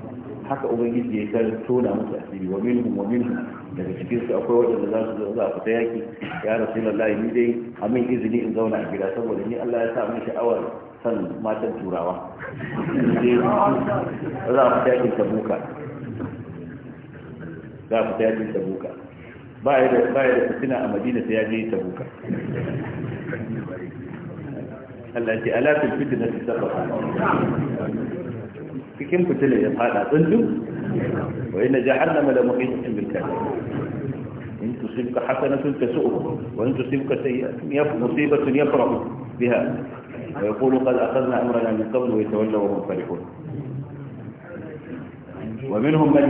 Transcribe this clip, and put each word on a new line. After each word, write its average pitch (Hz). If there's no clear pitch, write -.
Haka 135
Ubangiji 117
ya 104
ta 113
tona 123
musu 101
asiri, 95
ومنهم، 110
ومنهم، 113
daga 92
cikin 113
su -
akwai 120
waɗanda 113
za 113
su 104
zo, 104
za 117
a 95
fita 110
yaki, 113
"Ya 110
Rasulullahi, 107
ni 113
dai 120
a 104
min 123
izini 117
in 104
zauna 110
a -
gida, 95
saboda 107
ni 113
Allah 117
ya 117
sa 110
min 117
sha'awar 117
san 101
matan 107
Turawa." 90
Za 131
a 123
fita -
yakin 123
Tabuka. 107
Za 113
a 107
fita -
yakin 110
Tabuka. 95
Ba 135
ya 131
da, 123
ba 135
ya 123
da 120
fitina 127
a -
Madina 107
sai 110
ya 110
je 110
Tabuka. 90
Allah 113
ya 113
ce, 117
"Ala 131
fil 127
fitnati 117
saqata." -
Cikin 175
fitina 131
ya 104
fada 117
tsundum. 160
"Wa 92
inna 127
jahannama 156
la 127
muhitatun 127
bil 101
kafirin." -
إن 117
تصبك 123
حسنة 131
تسؤهم، -
وإن 117
تصبك 131
سيئة 127
يف-، 143
مصيبة 147
يفرحوا 131
بها 120
ويقولوا: 127
"قد 127
أخذنا 123
أمرنا 117
من 107
قبل"، 123
ويتولوا 107
وهم 98
فرحون. 87
"ومنهم 143
من 143